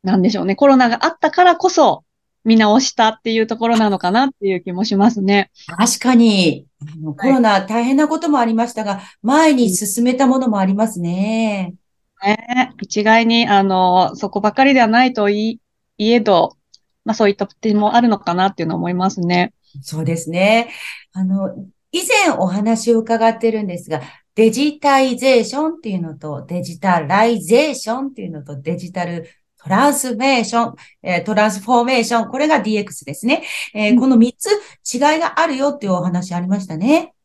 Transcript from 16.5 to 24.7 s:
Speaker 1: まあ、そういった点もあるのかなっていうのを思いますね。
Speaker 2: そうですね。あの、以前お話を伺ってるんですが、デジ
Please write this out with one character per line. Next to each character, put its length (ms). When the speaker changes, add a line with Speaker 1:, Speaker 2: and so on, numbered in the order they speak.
Speaker 1:
ま 80
あ、 40
そ 100
う 40
い 40
っ 20
た 120
点 300
も 180
あ 60
る 60
の 120
か 140
な 140
っ 80
て 80
い 20
う 40
の 60
を 20
思 120
い 40
ま 160
す 100
ね。 340
Speaker 2:
そ 200
う 40
で 100
す 140
ね。 400
あ 120
の、 260
以 100
前 120
お 100
話 460
を 60
伺 280
っ 100
て 140
る 120
ん 40
で 100
す 120
が、 120
デ 160
ジ 280